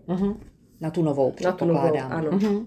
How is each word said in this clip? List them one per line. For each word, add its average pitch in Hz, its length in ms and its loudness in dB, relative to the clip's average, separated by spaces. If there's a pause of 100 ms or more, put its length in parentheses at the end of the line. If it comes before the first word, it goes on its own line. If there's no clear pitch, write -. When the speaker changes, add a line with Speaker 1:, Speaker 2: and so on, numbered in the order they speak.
Speaker 1:
Mhm. 190 280 0 (460)
Na 160 100 -4
tu 170 120 0
novou, 139 300 2 (120)
Speaker 2:
Na 180 80 2
tu 180 120 -2
novou, 165 160 4
Speaker 1:
předpokládám. 135 320 0
Speaker 2:
ano. 160 200 -2
Speaker 1:
Mhm, 208 340 0